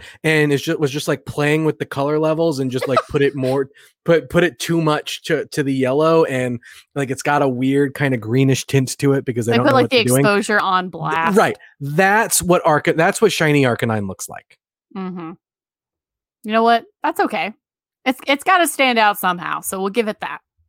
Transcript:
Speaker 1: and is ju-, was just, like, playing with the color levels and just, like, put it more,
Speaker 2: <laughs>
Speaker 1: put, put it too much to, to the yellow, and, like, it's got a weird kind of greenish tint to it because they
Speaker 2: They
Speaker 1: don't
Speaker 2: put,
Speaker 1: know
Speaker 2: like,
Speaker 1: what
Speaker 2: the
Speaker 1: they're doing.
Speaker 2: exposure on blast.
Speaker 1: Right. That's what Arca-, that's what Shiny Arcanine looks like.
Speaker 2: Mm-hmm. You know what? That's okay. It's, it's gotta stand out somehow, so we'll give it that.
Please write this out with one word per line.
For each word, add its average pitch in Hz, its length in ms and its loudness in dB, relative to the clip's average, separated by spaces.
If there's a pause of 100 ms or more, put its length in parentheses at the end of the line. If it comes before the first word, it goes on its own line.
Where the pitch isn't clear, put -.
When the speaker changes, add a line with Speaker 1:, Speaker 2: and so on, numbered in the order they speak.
(240)
Speaker 1:
and 151 280 4
is 139 120 0
ju-, 160 160 -2
was 147 100 0
just, 143 180 -6
like, 147 200 -4
playing 151 380 0
with 151 120 -2
the - 80 -8
color 147 320 -4
levels 156 420 0
and 131 120 -4
just, 127 160 -4
like, 131 100 0 (140)
put 143 100 0
it 139 140 0
more, 135 340 -2 (180)
Speaker 2:
<laughs> - 180 -20
Speaker 1:
put, 170 260 2
put 175 120 2
it 151 140 -2
too 165 240 -2
much 151 440 -2
to, 143 260 -4
to 156 100 -4
the 139 100 -2
yellow, 147 540 2
and, 127 340 -4 (360)
like, 139 160 -4
it's 127 100 -6
got 143 220 0
a 139 40 2
weird 131 460 0
kind 139 220 0
of 113 60 -6
greenish 131 440 2
tint 131 320 -2
to 139 160 2
it 135 100 -2
because 117 220 -4
they 120 60 0
Speaker 2:
They 233 60 2
Speaker 1:
don't 127 100 2
Speaker 2:
put, - 20 4
Speaker 1:
know 262 60 2
Speaker 2:
like, 254 80 4
Speaker 1:
what - 80 -2
Speaker 2:
the 254 60 2
Speaker 1:
they're 220 80 2
doing. 127 160 2
Speaker 2:
exposure 208 380 2
on 185 300 -2
blast. 160 480 0
Speaker 1:
Right. 165 220 2 (200)
That's 190 600 2
what 175 240 2
Arca-, 156 280 2
that's 170 280 2
what 202 100 4
Shiny 147 340 2
Arcanine 110 420 0
looks - 200 -12
like. - 300 -20 (400)
Speaker 2:
Mm-hmm. 180 360 -10 (1120)
You 214 60 -6
know 226 120 2
what? 233 220 2 (180)
That's 320 160 -2
okay. 214 340 -2 (520)
It's, 262 220 -2
it's 285 160 0
gotta 359 240 4
stand 254 320 0
out 208 180 2
somehow, 170 440 -4
so 190 180 -8
we'll 196 100 -2
give 214 180 -2
it 208 140 -8
that. 151 180 -10 (300)